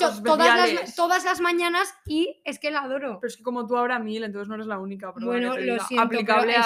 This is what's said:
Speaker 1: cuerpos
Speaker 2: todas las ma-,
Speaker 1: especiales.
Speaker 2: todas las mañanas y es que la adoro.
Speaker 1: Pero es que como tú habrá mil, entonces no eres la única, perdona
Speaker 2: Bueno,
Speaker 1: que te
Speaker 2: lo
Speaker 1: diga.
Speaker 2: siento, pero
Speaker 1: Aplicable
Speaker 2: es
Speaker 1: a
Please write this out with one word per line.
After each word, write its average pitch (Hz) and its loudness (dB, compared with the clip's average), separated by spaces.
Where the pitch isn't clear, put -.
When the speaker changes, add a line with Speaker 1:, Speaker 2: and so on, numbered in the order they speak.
Speaker 1:
cuerpos 208 -2
Speaker 2:
todas 311 6
las 240 6
ma-, 359 6
Speaker 1:
especiales. - -2
Speaker 2:
todas 349 2
las 359 0
mañanas 349 2
y 320 -2
es 285 -8
que 294 -4
la 294 -2
adoro. 262 -6
Speaker 1:
Pero 240 -4
es 233 -14
que - -20
como 240 -4
tú 240 -2
habrá 240 0
mil, 220 -6
entonces 202 -8
no 214 -8
eres 214 -10
la 208 -6
única, 190 -10
perdona 233 -6
Speaker 2:
Bueno, 247 -2
Speaker 1:
que 262 -6
te 262 -4
Speaker 2:
lo 247 0
Speaker 1:
diga. 233 -4
Speaker 2:
siento, 240 2
pero 233 -2
Speaker 1:
Aplicable 214 2
Speaker 2:
es 233 4
Speaker 1:
a - 6